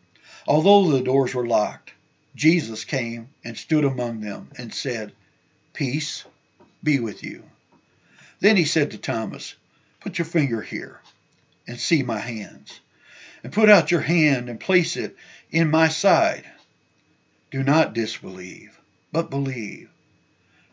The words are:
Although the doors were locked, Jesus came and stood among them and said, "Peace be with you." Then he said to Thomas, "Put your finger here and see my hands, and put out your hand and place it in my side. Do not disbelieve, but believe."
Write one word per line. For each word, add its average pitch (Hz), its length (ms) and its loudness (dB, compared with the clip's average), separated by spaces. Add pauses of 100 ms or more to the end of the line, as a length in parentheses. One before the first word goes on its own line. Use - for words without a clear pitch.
(460)
Although 175 460 6
the 131 100 2
doors 127 320 2
were 123 120 -2
locked, 107 460 -2 (440)
Jesus 127 480 2
came 117 440 -6 (160)
and 117 140 -10
stood 151 260 0
among 123 360 -2
them 101 360 -8
and 117 160 -12
said, 117 400 -8 (600)
"Peace 143 520 -6 (600)
be 143 160 2
with 107 240 -8
you." 87 180 -12 (960)
Then 208 180 4
he 170 100 2
said 143 260 0
to 107 60 -14
Thomas, 113 580 -8 (440)
"Put - 180 -8
your 165 80 -2
finger 127 360 0
here - 380 -12 (680)
and 123 140 -10
see 156 220 0
my 113 160 -4
hands, 107 600 -12 (600)
and 131 100 -12
put 214 160 4
out 180 220 8
your 165 120 2
hand 139 460 2
and 117 120 -10
place 180 360 0
it 110 200 -8 (340)
in 160 200 2
my 160 180 4
side. 147 560 2 (1040)
Do 135 120 -4
not 143 320 2
disbelieve, 92 840 -8 (320)
but 165 200 -4
believe." 123 580 -6 (840)